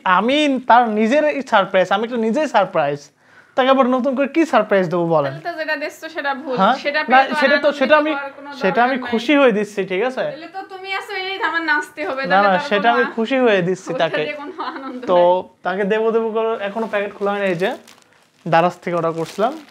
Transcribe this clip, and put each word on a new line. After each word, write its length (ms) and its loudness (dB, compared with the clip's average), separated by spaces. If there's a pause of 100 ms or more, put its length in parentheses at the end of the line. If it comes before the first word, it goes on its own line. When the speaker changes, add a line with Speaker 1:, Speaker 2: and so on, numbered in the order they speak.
(180)
Speaker 1:
আমি 180 2 (340)
তার 120 8 (160)
নিজের 260 2 (120)
এই 60 -4 (100)
সারপ্রাইজ, 340 2 (100)
আমি 100 -2
একটা 200 -6
নিজেই 280 0
সারপ্রাইজ, 460 0 (560)
তাকে 180 4
আবার 120 4 (100)
নতুন 200 -2
করে 200 0
কি 60 4 (100)
সারপ্রাইজ 400 2
দেবো 140 0 (100)
বলেন? 160 0
Speaker 2:
তাহলে 140 -14
তো 140 -6
যেটা 220 -4
দিচ্ছ 180 -10 (160)
সেটা 160 -4 (100)
ভুল, 180 -6
Speaker 1:
হ্যাঁ? 240 4
Speaker 2:
সেটা 180 -2
Speaker 1:
না, 60 -10
Speaker 2:
পেয়ে 220 6
তো 100 -4
Speaker 1:
সেটা 240 4
তো, 40 2
Speaker 2:
আনন্দ 120 0
Speaker 1:
সেটা 220 4
আমি, 120 -2
Speaker 2:
করার 220 -8
কোনো 120 -16 (120)
Speaker 1:
সেটা 260 0
আমি 100 0
Speaker 2:
দরকার 80 -8
নাই। 60 -10
Speaker 1:
খুশি 300 0
হয়ে 180 6
দিচ্ছি, 220 -6 (100)
ঠিক 180 -2
আছে? 220 -4
Speaker 2:
তাহলে 260 -14
তো 40 -10 (120)
তুমি 160 -14 (100)
আছো, 140 -12 (160)
এই 80 -8 (120)
আমার 220 -4
নাচতে 380 -4
হবে, 140 -6
Speaker 1:
না, 80 -4
Speaker 2:
তাহলে 180 4
Speaker 1:
না, 100 4
Speaker 2:
তার 120 -4
Speaker 1:
সেটা 180 2
Speaker 2:
কোনো 60 4
Speaker 1:
আমি 120 2
Speaker 2:
আ-, 100 -8
Speaker 1:
খুশি 280 0
হয়ে 240 4
দিচ্ছি 240 -4
Speaker 2:
ওইটা 120 -4
Speaker 1:
তাকে। 200 -2
Speaker 2:
দিয়ে 180 -6
কোনো 120 -14 (200)
আনন্দ 260 -12 (100)
Speaker 1:
তো 80 6
Speaker 2:
নাই। 300 4 (180)
Speaker 1:
তাকে 160 -2 (100)
দেবো 220 0
দেবো 220 0
করে 140 -2 (180)
এখনো 240 -6
প্যাকেট 240 -4
খোলা 160 -2
হয়নি, 200 -2
এই 100 -2
যে 80 0 (840)
দারাজ 300 4
থেকে 160 -4
অর্ডার 220 -2
করছিলাম। 320 -4 (180)